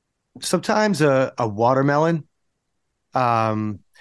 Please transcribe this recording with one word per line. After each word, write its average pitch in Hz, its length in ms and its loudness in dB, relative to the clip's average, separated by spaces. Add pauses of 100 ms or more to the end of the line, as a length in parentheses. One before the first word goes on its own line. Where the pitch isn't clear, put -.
(420)
sometimes 208 600 0
a, 135 360 2
a 120 100 -2
watermelon. 143 800 0 (840)
Um, 110 680 -2 (220)